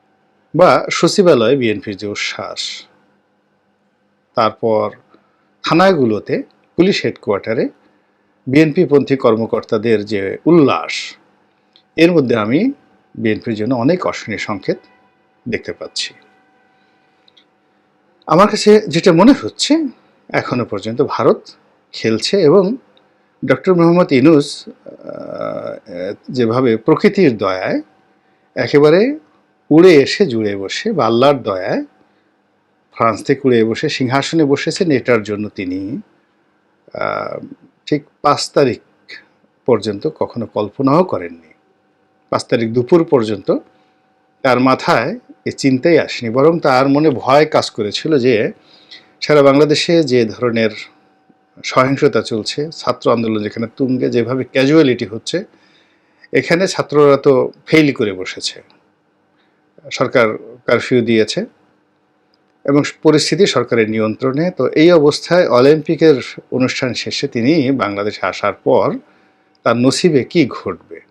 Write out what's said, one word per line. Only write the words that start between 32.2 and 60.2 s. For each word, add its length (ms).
ফ্রান্স 300
থেকে 200
উড়ে 200
বসে 240
সিংহাসনে 560
বসেছেন, 460
এটার 320
জন্য 260
তিনি, 320
আহ, 360
ঠিক 160
পাঁচ 280
তারিখ 300
পর্যন্ত 360
কখনো 260
কল্পনাও 580
করেননি। 460
পাঁচ 140
তারিখ 280
দুপুর 320
পর্যন্ত 440
তার 160
মাথায় 500
এই 80
চিন্তাই 460
আসেনি, 320
বরং 300
তার 280
মনে 220
ভয় 360
কাজ 240
করেছিল 480
যে 160
সারা 220
বাংলাদেশে 600
যে 220
ধরনের 460
সহিংসতা 580
চলছে, 380
ছাত্র 320
আন্দোলন 300
যেখানে 240
তুঙ্গে, 340
যেভাবে 340
ক্যাজুয়ালিটি 640
হচ্ছে, 380
এখানে 340
ছাত্ররা 500
তো 160
ফেল 260
করে 200
বসেছে, 440
সরকার 360